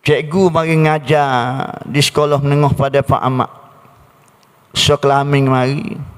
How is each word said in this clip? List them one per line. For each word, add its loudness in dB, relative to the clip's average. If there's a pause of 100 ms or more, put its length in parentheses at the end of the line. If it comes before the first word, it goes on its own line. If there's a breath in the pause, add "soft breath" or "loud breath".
Cikgu 2
mari 0
ngajar 2 (560)
di -6
sekolah 0
menengah 2
pada 0
Pak -2
Ahmad. -2 (1200)
So, 0
kelaming 2
mari. -2 (200)